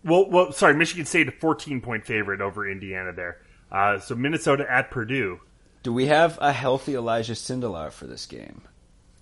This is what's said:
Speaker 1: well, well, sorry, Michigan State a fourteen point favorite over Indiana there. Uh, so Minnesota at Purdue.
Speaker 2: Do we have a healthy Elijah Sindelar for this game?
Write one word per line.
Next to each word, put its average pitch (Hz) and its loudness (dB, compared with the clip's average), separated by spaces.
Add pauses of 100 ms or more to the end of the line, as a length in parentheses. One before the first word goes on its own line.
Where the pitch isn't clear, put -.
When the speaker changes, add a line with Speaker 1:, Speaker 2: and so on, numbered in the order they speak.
Speaker 1:
well, 185 4
well, 180 4
sorry, 165 6
Michigan 160 0
State 160 2
a 123 -8
fourteen 147 -2
point 113 -8
favorite 101 -2
over 101 -4
Indiana 95 -8
there. 87 -10 (340)
Uh, 98 2
so 120 -8
Minnesota 143 0
at 127 0
Purdue. 113 -4 (420)
Speaker 2:
Do 123 -4
we 127 2
have 156 4
a 143 2
healthy 135 -2
Elijah 117 -2
Sindelar 104 -6
for 67 -18
this 62 -14
game? 50 -16 (600)